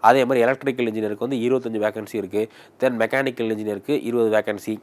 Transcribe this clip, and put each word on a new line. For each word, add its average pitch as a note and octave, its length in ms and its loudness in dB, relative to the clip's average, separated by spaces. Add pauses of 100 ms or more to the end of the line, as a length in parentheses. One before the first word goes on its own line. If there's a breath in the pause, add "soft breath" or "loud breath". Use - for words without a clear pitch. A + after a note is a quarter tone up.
அதே B2 240 6
மாதிரி B2 260 4
எலக்ட்ரிக்கல் C3 420 -2
இன்ஜினியருக்கு G#2+ 260 -4
வந்து C3 180 -4
இருபத்தஞ்சு A#2+ 460 0
வேகன்சி G#2+ 320 -4
இருக்கு. G#2 340 -2 (320 loud breath)
Then - 20 0
மெக்கானிக்கல் B2 720 0
இன்ஜினியருக்கு G#2+ 460 -4
இருபது A#2 360 2
வேகன்சி. G#2+ 440 -4